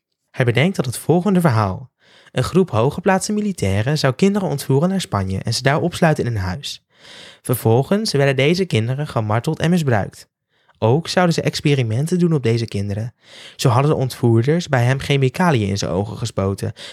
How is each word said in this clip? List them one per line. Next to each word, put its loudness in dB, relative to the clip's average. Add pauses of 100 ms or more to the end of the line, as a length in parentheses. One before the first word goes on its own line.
(300)
Hij -2
bedenkt 2
dat -2
het -6
volgende 2
verhaal. 0 (420)
Een -2
groep 0
hooggeplaatste 0
militairen -2
zou 0
kinderen 0
ontvoeren 0
naar -2
Spanje -4
en -4
ze -6
daar 2
opsluiten 0
in -2
een -2
huis. -8 (580)
Vervolgens 0
werden 2
deze 2
kinderen -2
gemarteld -2
en 2
misbruikt. 0 (540)
Ook 2
zouden 2
ze -2
experimenten 0
doen 2
op 0
deze 0
kinderen. -6 (420)
Zo 2
hadden 4
de 2
ontvoerders 2
bij 2
hem 2
chemicaliën 2
in 0
zijn -2
ogen -2
gespoten, -4 (200)